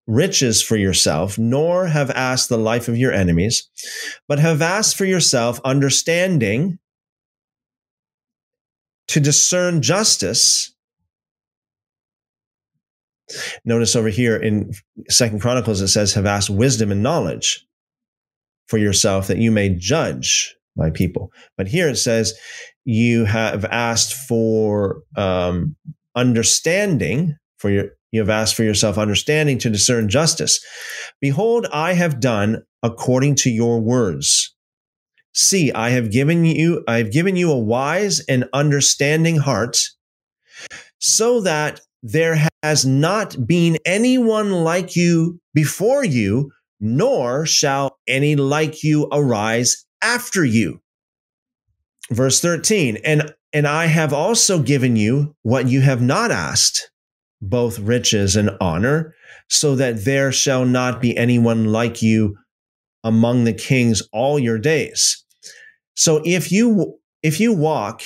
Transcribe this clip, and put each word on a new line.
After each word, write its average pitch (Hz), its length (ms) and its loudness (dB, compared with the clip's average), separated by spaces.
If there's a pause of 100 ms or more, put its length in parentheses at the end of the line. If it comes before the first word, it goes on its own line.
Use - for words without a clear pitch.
riches 127 540 0
for - 160 0
yourself, 95 600 0
nor 156 500 0
have 147 240 0
asked 127 360 -2
the 120 100 0
life 113 300 0
of 117 100 -2
your 127 140 2
enemies, 92 580 0 (600)
but 143 100 -2
have 156 220 2
asked 190 340 0
for 196 100 -2
yourself 131 600 0
understanding 143 1120 0 (2250)
to 165 100 0
discern 170 640 2
justice." 156 920 0 (3000)
Notice 117 280 0
over 113 140 0
here 113 300 0
in 104 340 -2 (380)
Second 107 320 0
Chronicles, 117 400 0
it 95 80 -2
says, 104 240 0
"Have 101 120 0
asked 101 240 0
wisdom 110 400 0
and 98 140 -2
knowledge 110 640 -4 (1000)
for 113 100 -2
yourself 98 500 0
that 95 100 -2
you 113 140 2
may 101 180 2
judge 90 880 -2 (200)
my 80 140 -2
people." 92 420 -4 (260)
But 98 100 -4
here 156 220 0
it 117 80 -4
says, 113 360 0 (520)
"You 117 400 2
have 107 400 -2
asked 117 480 -2
for, 110 880 -2 (120)
um, 90 600 -2 (400)
understanding 131 1200 0 (220)
for 104 120 -4
your" 101 200 0 (240)
You 113 60 0
have 104 100 0
asked 107 260 0
for 113 80 0
yourself 107 360 0
understanding 135 580 0
to 120 140 -2
discern 113 360 0
justice. 143 560 0 (560)
Behold, 208 540 0
I 160 200 -2
have 170 260 0
done 110 440 0 (200)
according 127 540 2
to 131 120 2
your 117 320 0
words. 107 760 0 (760)
See, 170 380 2
I 113 180 -2
have 120 220 0
given 156 340 2
you, 165 420 0
I 117 120 0
have 110 120 -2
given 175 240 0
you 175 160 2
a 139 60 2
wise 147 720 0
and 127 260 0
understanding 147 840 0
heart, 123 440 0 (1160)
so 233 420 0
that 151 400 -2 (220)
there 156 440 2 (140)
has 151 240 0
not 147 600 0
been 170 360 2
anyone 220 680 2
like 180 440 -2
you 170 460 2 (140)
before 208 500 0
you, 127 460 0 (280)
nor 139 680 0
shall 139 500 0 (100)
any 139 280 2
like 147 480 0
you 151 280 2
arise 120 760 0 (160)
after 226 420 0
you. 107 380 0 (1300)
Verse 127 280 0
thirteen, 170 640 0
and, 147 300 0 (200)
and 147 120 0
I 156 220 0
have 156 260 0
also 180 480 0
given 127 360 2
you 131 440 0
what 127 260 0
you 131 140 2
have 131 200 2
not 175 280 0
asked, - 640 -2 (500)
both 113 380 -2
riches 104 560 0
and 104 160 2 (100)
honor, 123 540 0 (340)
so 143 260 2
that 120 300 -2
there 139 260 2
shall 127 340 0
not 123 360 0
be 117 160 0
anyone 117 480 2
like 110 360 -2
you 110 360 2 (640)
among 117 400 2
the 113 100 2
kings 117 480 0 (100)
all 135 260 0
your 117 200 -2
days. 127 680 -2 (680)
So 151 300 2
if 165 260 0
you, 208 460 2 (240)
if 156 180 0
you 226 140 4
walk 143 520 -2